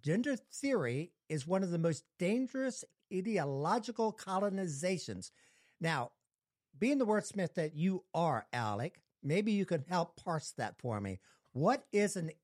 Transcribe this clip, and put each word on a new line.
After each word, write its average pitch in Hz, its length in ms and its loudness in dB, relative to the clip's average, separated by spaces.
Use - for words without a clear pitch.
"Gender 233 360 2
theory 170 760 0
is 147 180 -2
one 185 160 2
of 185 80 -2
the 170 80 0
most 165 260 0
dangerous 247 640 -2
ideological 196 1000 0
colonizations." 185 1200 -2
Now, 160 320 0
being 262 220 2
the 247 80 4
wordsmith 202 480 0
that 156 200 -2
you 180 380 2
are, 156 400 2
Alec, 113 480 -2
maybe 202 300 2
you 202 120 4
can 160 200 0
help 175 320 -2
parse 160 360 -4
that 110 240 -4
for 110 240 -2
me. 95 200 -4
What 190 400 2
is 208 240 2
an 160 160 -4